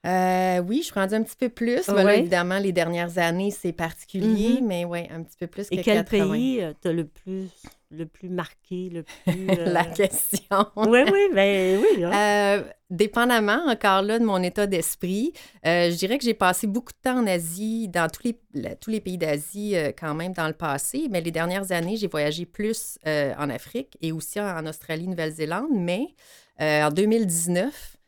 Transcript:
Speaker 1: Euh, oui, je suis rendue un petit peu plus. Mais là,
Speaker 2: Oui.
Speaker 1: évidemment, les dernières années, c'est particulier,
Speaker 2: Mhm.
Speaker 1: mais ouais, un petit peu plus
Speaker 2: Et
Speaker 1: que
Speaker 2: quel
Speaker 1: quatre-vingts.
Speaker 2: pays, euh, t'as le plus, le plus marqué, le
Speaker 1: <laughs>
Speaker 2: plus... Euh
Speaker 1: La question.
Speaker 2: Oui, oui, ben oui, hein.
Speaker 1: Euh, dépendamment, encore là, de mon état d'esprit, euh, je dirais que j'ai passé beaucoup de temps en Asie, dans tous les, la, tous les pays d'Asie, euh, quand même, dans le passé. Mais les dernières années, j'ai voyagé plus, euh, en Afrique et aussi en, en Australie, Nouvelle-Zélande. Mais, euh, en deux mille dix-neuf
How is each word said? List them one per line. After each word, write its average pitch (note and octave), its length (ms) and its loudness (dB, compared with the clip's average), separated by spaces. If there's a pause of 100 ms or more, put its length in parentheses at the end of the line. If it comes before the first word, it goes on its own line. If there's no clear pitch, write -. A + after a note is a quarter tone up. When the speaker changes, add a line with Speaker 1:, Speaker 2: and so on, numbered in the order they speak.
Speaker 1:
Euh, F#3 540 2
oui, G3+ 160 -2
je E4 80 0
suis - 80 -12
rendue G3 220 0
un A3 80 0
petit - 120 -8
peu B3+ 140 -2
plus. A#3+ 400 -2
Mais G3+ 160 4
là, G#3 80 8
Speaker 2:
Oui. G3 60 6
Speaker 1:
évidemment, F3+ 380 2
les G3 140 0
dernières E3+ 460 0
années, F3 340 0
c'est F3+ 220 -6
particulier, G#3+ 880 0
Speaker 2:
Mhm. A#3+ 60 0
Speaker 1:
mais F3 180 -2
ouais, E3+ 280 -6
un E3 100 -10
petit - 140 -18
peu F3 100 -8
plus G3 240 -10
Speaker 2:
Et F#3 60 -2
Speaker 1:
que F#3 40 -4
Speaker 2:
quel G#3+ 240 4
Speaker 1:
quatre-vingts. G3 260 2
Speaker 2:
pays, A#3+ 320 0
euh, D#3 160 -6
t'as E3+ 140 -2
le E3 100 -2
plus, F#3+ 460 -10 (420)
le D#3+ 140 -12
plus F3 240 -16
marqué, F3+ 600 -8
le E3 140 -10
Speaker 1:
<laughs> - 220 -14
Speaker 2:
plus... F#3 240 -2
Euh F3 160 2
Speaker 1:
La F3 180 2
question. G3 800 0 (120)
Speaker 2:
Oui, A3 280 6
oui, G4 140 4 (140)
ben G3 480 4
oui, C#4+ 240 4
hein. F3 80 0
Speaker 1:
Euh, G3+ 500 4 (260)
dépendamment, A3 800 2
encore G3+ 340 4
là, G#3+ 180 0
de A#3 40 4
mon G3 180 2
état F3+ 260 0
d'esprit, G3 680 -2 (320)
euh, F3 260 4
je E3+ 60 -2
dirais F#3+ 200 0
que C#4 60 -4
j'ai A#3 100 0
passé F#3 320 2
beaucoup G#3+ 280 -4
de - 60 -20 (100)
temps B3+ 100 0
en A3+ 80 2
Asie, F#3+ 640 -2
dans E3+ 200 0
tous - 140 -14
les, A#3 160 -4 (140)
la, - 220 -8
tous - 160 -10
les G#3+ 100 -2
pays F3+ 160 -6
d'Asie, E3+ 580 -4
euh, D3+ 160 0
quand D#3 240 -6
même, F3 160 -6
dans E3 160 -4
le D#3 60 -4
passé. E3+ 580 -4
Mais F#3 80 -2
les E3 120 -4
dernières F3+ 420 -2
années, F3 240 -2
j'ai G#3 100 -4
voyagé D#3 380 -2
plus, - 600 -6
euh, D3 320 0
en C#3+ 120 -4
Afrique - 520 -10
et D#3+ 120 -4
aussi D#3+ 260 -8
en, G#3 80 -4 (120)
en D#3 60 -8
Australie, D#3+ 440 -8
Nouvelle-Zélande. E3 640 -4
Mais, F#3 340 -2 (540)
euh, D3+ 240 4
en D3+ 40 4
deux F3 160 2
mille A3 200 2
dix-neuf F3 720 -2 (100)